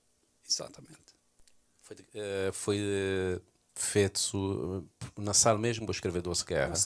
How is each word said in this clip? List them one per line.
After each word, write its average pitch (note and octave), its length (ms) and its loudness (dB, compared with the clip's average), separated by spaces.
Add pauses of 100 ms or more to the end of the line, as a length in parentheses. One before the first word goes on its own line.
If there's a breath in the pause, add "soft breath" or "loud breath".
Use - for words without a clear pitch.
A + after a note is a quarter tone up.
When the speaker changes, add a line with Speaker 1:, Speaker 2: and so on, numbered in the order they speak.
(480)
Speaker 1:
Exatamente. - 680 -8 (680)
Speaker 2:
Foi, - 140 -18 (160)
eh, G2 380 0
foi, G2+ 280 0
eh, F#2+ 640 0 (340)
feito, G2 1120 0 (300)
eh, G#2 40 -10
na G2+ 120 -4
sala A2 260 6
mesmo, A2+ 260 -2
vou G2 80 -2
escrever F2 280 -2
Doce F2 240 -2
Guerra. C#2+ 280 0 (120)